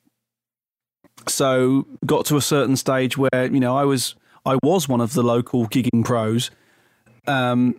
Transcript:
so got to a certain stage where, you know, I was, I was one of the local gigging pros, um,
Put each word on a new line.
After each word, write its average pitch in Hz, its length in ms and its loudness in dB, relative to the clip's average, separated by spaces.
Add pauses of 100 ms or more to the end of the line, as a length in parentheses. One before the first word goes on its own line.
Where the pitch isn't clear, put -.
(1300)
so 131 580 0 (200)
got 139 220 0
to 147 100 2
a 135 40 0
certain 135 360 0
stage 131 400 -2
where, 131 340 0
you 139 80 2
know, 123 160 0
I 143 80 0
was, 139 320 -2 (300)
I 135 180 2
was 156 240 0
one 123 140 0
of 117 120 -2
the 127 100 0
local 120 420 0
gigging 117 380 0
pros, 113 460 -2 (760)
um, 123 540 0